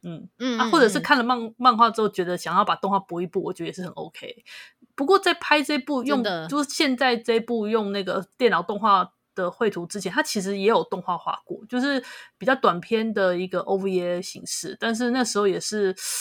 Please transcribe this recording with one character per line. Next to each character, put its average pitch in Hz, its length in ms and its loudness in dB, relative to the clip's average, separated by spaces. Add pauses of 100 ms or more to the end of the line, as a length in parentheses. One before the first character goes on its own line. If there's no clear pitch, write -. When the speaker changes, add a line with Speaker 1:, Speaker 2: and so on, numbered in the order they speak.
Speaker 1:
嗯。 170 240 -12 (120)
Speaker 2:
嗯， 240 200 -2
Speaker 1:
啊， 247 60 2
Speaker 2:
嗯， 226 60 -2
Speaker 1:
或 330 100 6
者 226 80 8
是 285 100 0
看 277 200 2
了 240 40 2
漫-， 247 160 0
Speaker 2:
嗯。 226 200 -8
Speaker 1:
漫 247 180 4
画 233 140 4
之 220 100 -2
后 214 80 2
觉 - 160 -4
得 175 140 -2
想 170 180 -4
要 208 80 4
把 180 100 2
动 196 160 -2
画 196 80 2
补 175 220 -6
一 185 60 -4
补， 175 160 -4
我 175 100 -6
觉 170 120 -10
得 165 40 -6
也 165 40 -6
是 185 100 -12
很 180 80 -10
OK。 - 520 -14 (520)
不 277 100 -2
过 381 140 6
在 359 160 2
拍 302 280 2
这 294 160 0
部 262 240 -2
用， 262 220 0
Speaker 2:
真 202 80 -2
的。 160 160 -6
Speaker 1:
就 285 160 0
是 - 60 -6
现 277 260 0
在 247 180 2
这 226 240 0
部 226 300 -2
用 214 240 0
那 202 100 -2
个 190 240 -4 (120)
电 240 120 4
脑 175 120 2
动 202 180 -6
画 196 320 4 (220)
的 175 160 0
绘 214 200 0
图 175 160 -4
之 202 140 -10
前， 180 100 -6
它 269 120 2
其 - 180 -4
实 196 180 -4
也 196 80 0
有 202 160 6
动 180 180 -6
画 175 160 -4
化 - 280 -6
过， - 220 -12
就 247 140 -4
是 269 220 0 (340)
比 - 80 -16
较 - 120 2
短 175 240 2
篇 220 340 -2
的 185 240 2
一 185 80 -2
个 185 140 -4
O - 160 0
V 190 240 0
A 175 220 -2
形 - 220 -14
式， - 360 -8
但 226 120 -2
是 240 180 -2
那 254 120 2
时 226 160 -2
候 208 80 4
也 170 140 0
是， 196 340 -2 (260)